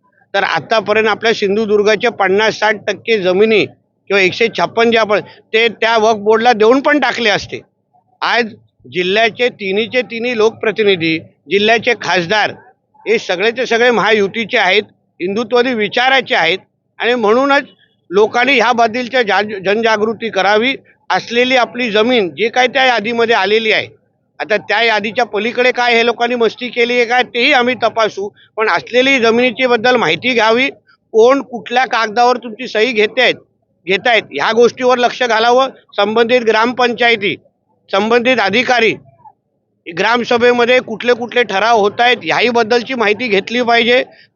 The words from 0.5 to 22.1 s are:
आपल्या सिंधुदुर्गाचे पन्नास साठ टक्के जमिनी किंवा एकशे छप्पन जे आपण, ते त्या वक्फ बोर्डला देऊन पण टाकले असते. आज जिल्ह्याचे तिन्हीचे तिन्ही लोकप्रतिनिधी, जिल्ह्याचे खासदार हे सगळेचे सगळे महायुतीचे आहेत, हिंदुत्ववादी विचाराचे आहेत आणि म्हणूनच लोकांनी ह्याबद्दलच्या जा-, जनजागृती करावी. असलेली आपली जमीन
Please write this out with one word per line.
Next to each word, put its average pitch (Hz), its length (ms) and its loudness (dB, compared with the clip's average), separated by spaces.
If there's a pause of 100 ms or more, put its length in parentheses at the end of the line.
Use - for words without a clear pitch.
आपल्या 214 260 0
सिंधुदुर्गाचे 208 760 0
पन्नास 208 500 0
साठ 214 160 0
टक्के 208 460 -4
जमिनी 185 440 2 (420)
किंवा 196 140 0
एकशे 185 260 0 (120)
छप्पन 202 320 0
जे 226 60 2
आपण, 208 220 0 (340)
ते 226 140 2
त्या 226 300 0
वक्फ 220 220 2
बोर्डला 220 340 2
देऊन 226 280 4
पण 294 180 2
टाकले 233 300 -2
असते. 151 320 -4 (600)
आज 214 240 0 (460)
जिल्ह्याचे 208 580 0
तिन्हीचे 202 520 -4
तिन्ही 233 360 -6
लोकप्रतिनिधी, 202 840 0 (300)
जिल्ह्याचे 214 520 0
खासदार 180 500 0 (560)
हे 214 120 0
सगळेचे 220 460 -4
सगळे 233 260 2
महायुतीचे 214 680 0
आहेत, 196 260 2 (380)
हिंदुत्ववादी 240 520 -2
विचाराचे 247 600 0
आहेत 180 240 0 (380)
आणि 220 180 -2
म्हणूनच 254 480 2 (460)
लोकांनी 220 440 2
ह्याबद्दलच्या 233 680 0
जा-, 202 440 -2
जनजागृती 220 640 -2
करावी. 208 440 0 (360)
असलेली 240 460 0
आपली 240 360 -2
जमीन 214 380 2